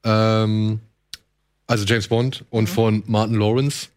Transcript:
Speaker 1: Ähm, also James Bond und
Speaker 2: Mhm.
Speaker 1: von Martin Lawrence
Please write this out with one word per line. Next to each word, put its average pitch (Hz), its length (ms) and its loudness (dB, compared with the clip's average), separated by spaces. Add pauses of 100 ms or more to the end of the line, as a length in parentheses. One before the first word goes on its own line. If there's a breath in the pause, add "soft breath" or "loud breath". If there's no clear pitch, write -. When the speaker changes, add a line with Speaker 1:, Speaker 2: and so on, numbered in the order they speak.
Speaker 1:
Ähm, 110 720 2 (880)
also 107 180 0
James 110 220 0
Bond 120 420 -2
und 113 140 0
Speaker 2:
Mhm. 107 40 0
Speaker 1:
von 107 400 0
Martin 110 280 0
Lawrence 117 600 0